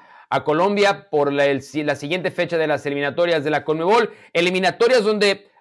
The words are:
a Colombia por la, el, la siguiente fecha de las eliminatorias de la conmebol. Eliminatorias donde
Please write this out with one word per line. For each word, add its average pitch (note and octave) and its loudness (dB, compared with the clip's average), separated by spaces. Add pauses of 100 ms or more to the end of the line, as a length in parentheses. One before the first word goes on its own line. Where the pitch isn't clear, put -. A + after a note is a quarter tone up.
(300)
a C3+ 0
Colombia G3 0
por C#3+ 0
la, C#3+ 2
el, C#3 0 (240)
la D3 -2
siguiente D3 -4
fecha E3+ -4
de D#3+ 0
las C#3+ -2
eliminatorias C#3+ -2
de D3+ -4
la D3 -2
conmebol. F#3 0 (200)
Eliminatorias F#3 2
donde G3+ 0 (120)